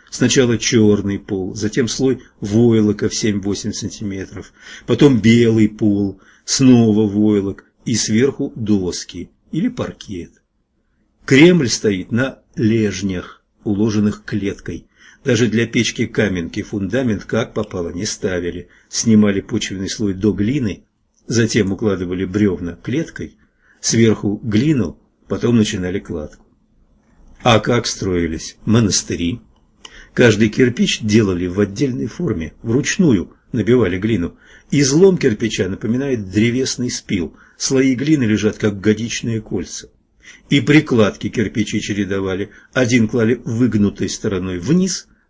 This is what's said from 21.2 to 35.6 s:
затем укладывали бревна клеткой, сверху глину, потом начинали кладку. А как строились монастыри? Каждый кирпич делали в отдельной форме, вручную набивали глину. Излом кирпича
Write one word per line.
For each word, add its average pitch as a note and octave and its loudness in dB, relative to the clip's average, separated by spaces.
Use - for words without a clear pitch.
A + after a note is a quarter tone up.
затем A2 0
укладывали F#2 -4
бревна F#2 -2
клеткой, A2+ -8
сверху G#2+ 2
глину, A2+ 0
потом A#2 0
начинали G2 -2
кладку. - -12
А A2+ 4
как A#2 -2
строились E2+ -4
монастыри? F#2 0
Каждый A2+ 4
кирпич B2 0
делали G2+ 0
в F2+ -6
отдельной B2 -2
форме, E2 -6
вручную A#2+ 0
набивали G#2+ 2
глину. F#2 -4
Излом D3+ 4
кирпича A2 -2